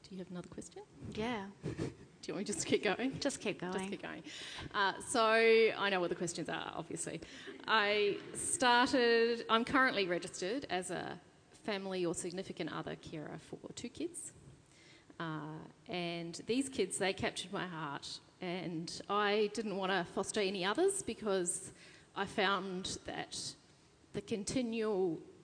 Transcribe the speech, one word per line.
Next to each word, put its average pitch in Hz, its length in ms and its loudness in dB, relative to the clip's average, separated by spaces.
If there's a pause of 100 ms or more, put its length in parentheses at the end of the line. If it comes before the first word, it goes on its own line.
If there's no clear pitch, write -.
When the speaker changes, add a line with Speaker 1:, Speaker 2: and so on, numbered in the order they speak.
Speaker 1:
Do 190 120 -16
you 185 40 -10
have 180 120 -10
another 180 160 -8
question? - 360 -14 (320)
Speaker 2:
Yeah. 220 280 -2 (120)
Speaker 1:
<laughs> - 80 -20
Do 156 100 -4 (540)
you 156 60 -4
want 185 140 -4
me 208 60 -2
just - 80 -4
to - 40 -4
keep 240 160 2
going? 226 380 -2
Speaker 2:
Just - 220 -2
keep 202 180 -4
going. 180 140 -4
Speaker 1:
Just 190 160 -4
keep 202 120 -6
going. 156 220 -10 (500)
Uh, 196 200 4 (120)
so 233 160 2
I 226 680 6
know 190 100 4
what 175 80 2
the 175 80 0
questions 170 320 -4
are, 165 300 -4
obviously. 165 420 -6 (480)
I 208 480 4 (180)
started, 240 1160 6
I'm 226 160 4
currently 254 420 4
registered 180 640 -2
as 185 220 -2
a - 280 -4 (460)
family 190 400 -2
or 170 100 0
significant 180 560 -6
other 160 240 -6
carer 160 440 -10 (100)
for - 100 -10 (160)
two 240 140 -8
kids. - 420 -8 (880)
Uh, 156 380 -6 (320)
and 170 580 -4
these 262 220 2
kids, - 280 0
they 190 140 2
captured 185 400 -4
my 180 160 -4
heart. 156 520 -6 (200)
And 175 680 -6
I 208 440 4
didn't 214 220 -2
want 190 160 0
to 180 140 2 (100)
foster - 240 0
any 196 240 0
others 339 400 2
because 190 680 -2 (420)
I 196 100 0
found 190 720 0 (100)
that - 300 -8 (760)
the 202 80 -4
continual 214 1000 0 (240)